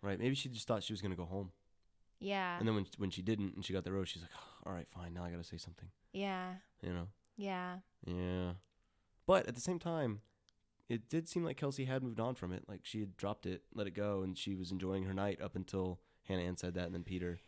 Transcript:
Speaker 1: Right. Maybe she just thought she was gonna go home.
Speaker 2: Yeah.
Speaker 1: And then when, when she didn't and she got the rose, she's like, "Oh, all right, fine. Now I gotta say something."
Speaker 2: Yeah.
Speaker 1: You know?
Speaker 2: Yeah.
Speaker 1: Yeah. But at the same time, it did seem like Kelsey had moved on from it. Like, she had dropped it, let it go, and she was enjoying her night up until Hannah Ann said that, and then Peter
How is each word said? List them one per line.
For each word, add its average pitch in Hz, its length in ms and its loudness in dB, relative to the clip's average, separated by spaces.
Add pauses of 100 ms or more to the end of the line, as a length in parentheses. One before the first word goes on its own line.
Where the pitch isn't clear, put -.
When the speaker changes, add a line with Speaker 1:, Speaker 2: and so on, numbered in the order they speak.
Speaker 1:
Right. 98 180 2
Maybe 131 160 6
she 135 140 -2
just 113 180 -6
thought 110 160 4
she - 80 -2
was 98 100 -2
gonna 95 140 0
go 87 80 -2
home. 92 280 -4 (680)
Speaker 2:
Yeah. 190 400 0
Speaker 1:
And 110 80 4
then 110 80 4
when, 101 100 2 (120)
when 98 120 2
she 90 120 -4
didn't 101 340 2
and 95 80 -6
she - 80 -4
got 92 140 0
the 92 80 -2
rose, 95 160 2
she's 85 120 -6
like, 85 140 -14
"Oh, - 340 -12
all 95 40 -2
right, 87 160 -6
fine. 87 240 -8
Now 87 100 -4
I 87 60 -2
gotta 85 160 -4
say - 100 -10
something." 87 320 -10 (240)
Speaker 2:
Yeah. 185 440 -2 (260)
Speaker 1:
You 90 100 -2
know? 87 160 0 (300)
Speaker 2:
Yeah. 185 400 -2 (280)
Speaker 1:
Yeah. 90 460 2 (760)
But 185 220 6
at - 80 -2
the 120 60 -6
same 180 180 0
time, 147 400 0 (680)
it 117 180 0
did 165 220 0
seem 175 160 2
like 147 100 0
Kelsey 139 300 0
had 131 180 2
moved 117 160 -2
on 123 160 4
from 90 160 -2
it. - 160 -4
Like, 101 160 -10
she - 160 -4
had 101 160 -2
dropped 104 300 0
it, 92 180 -2 (100)
let 104 140 0
it 90 40 -4
go, 101 320 2
and 92 140 0
she - 180 0
was 92 160 -2
enjoying 95 340 2
her 95 80 0
night 98 280 4
up - 140 -4
until 92 460 0 (220)
Hannah 92 200 2
Ann 90 140 0
said 90 160 -2
that, 90 140 0
and 90 60 -4
then 87 100 -2
Peter 90 440 -2